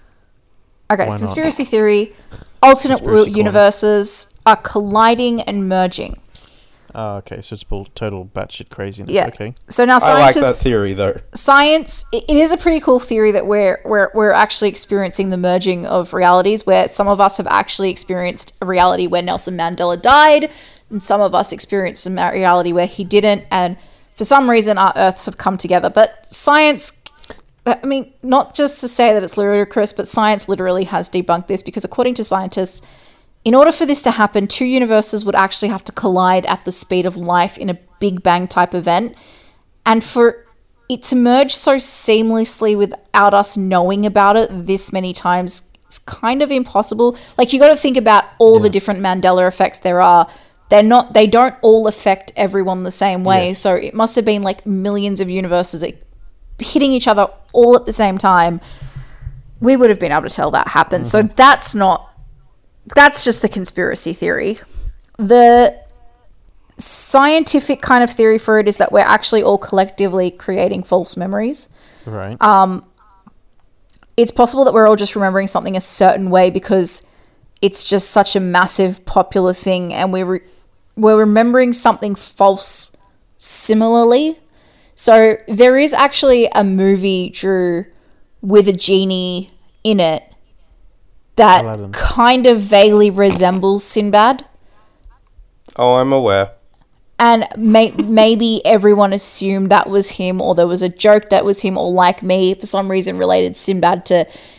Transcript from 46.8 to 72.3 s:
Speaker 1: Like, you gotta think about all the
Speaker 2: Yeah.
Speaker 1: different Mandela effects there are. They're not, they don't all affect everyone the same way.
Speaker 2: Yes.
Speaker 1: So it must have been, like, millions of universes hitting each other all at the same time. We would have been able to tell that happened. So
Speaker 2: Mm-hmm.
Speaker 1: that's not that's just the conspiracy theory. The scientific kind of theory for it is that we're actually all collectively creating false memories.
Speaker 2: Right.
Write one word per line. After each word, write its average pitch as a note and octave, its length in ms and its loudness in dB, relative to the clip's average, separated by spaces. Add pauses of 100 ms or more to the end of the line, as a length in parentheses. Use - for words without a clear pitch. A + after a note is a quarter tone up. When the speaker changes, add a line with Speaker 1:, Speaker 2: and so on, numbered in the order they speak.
Speaker 1:
Like, A#3+ 160 0
you C4+ 60 0
gotta D4 180 6
think C4+ 180 -2
about G#3+ 300 2 (140)
all A3+ 200 6
the G#3+ 80 0
Speaker 2:
Yeah. G3+ 60 2
Speaker 1:
different G3 260 -4
Mandela F#3 480 0
effects F#3 300 -2
there F3+ 240 0
are. F3 260 4 (400)
They're G#3 160 6
not, A#3 300 2
they A3 120 4
don't A#3+ 360 2
all A3 260 4
affect G3 480 -4
everyone F#3+ 480 -4
the F3+ 80 -8
same F#3 320 -2
way. F#3 240 0
Speaker 2:
Yes. F#3+ 120 -6
Speaker 1:
So F#3+ 140 0
it - 200 -4
must A3+ 240 -2
have G#3+ 80 -2
been, G#3 180 -2
like, F#3+ 220 -8
millions G3+ 560 -4
of F#3 80 -6
universes F3 520 -4 (800)
hitting C#4 320 0
each B3+ 160 -2
other G#3 200 2 (260)
all A#3+ 240 6
at B3 80 0
the A3 80 -6
same G3 240 0
time. E3+ 420 2 (1000)
We C4 160 2
would A#3+ 120 4
have G3 100 2
been E3+ 120 -4
able D#3 160 -2
to - 80 -10
tell D3+ 160 -4
that D3 160 -2
happened. D#3+ 400 -2
So G#3+ 160 2
Speaker 2:
Mm-hmm. G#3+ 140 -4
Speaker 1:
that's C4 360 4
not F#3+ 340 -2 (880)
that's C#4+ 280 4
just A#3+ 180 0
the A3 80 -2
conspiracy F3+ 640 -6
theory. F3+ 460 -6 (580)
The A#3+ 580 6 (1000)
scientific C#4+ 1040 0
kind B3 220 2
of A#3+ 60 0
theory A3 280 2
for G#3+ 220 0
it G3+ 80 0
is G3+ 100 -2
that - 140 0
we're G3+ 80 4
actually G#3+ 440 0
all G3+ 140 2
collectively F#3+ 720 -2
creating F#3 520 -6
false F3+ 340 -2
memories. G3+ 500 -6 (380)
Speaker 2:
Right. G#2+ 360 -10